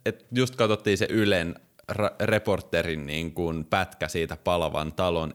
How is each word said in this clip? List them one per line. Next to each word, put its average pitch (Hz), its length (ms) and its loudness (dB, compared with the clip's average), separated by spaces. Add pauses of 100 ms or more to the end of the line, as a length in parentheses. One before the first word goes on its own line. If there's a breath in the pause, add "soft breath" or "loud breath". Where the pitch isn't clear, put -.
että - 260 -4
just 127 240 0
katsottiin 107 420 2
se 104 120 2
Ylen 95 460 2 (360)
ra-, 104 280 -2
reporterin 85 840 0
niin 80 280 -4
kuin 82 320 -4
pätkä 92 420 -2
siitä 82 300 -4
palavan 80 560 0
talon 85 420 -2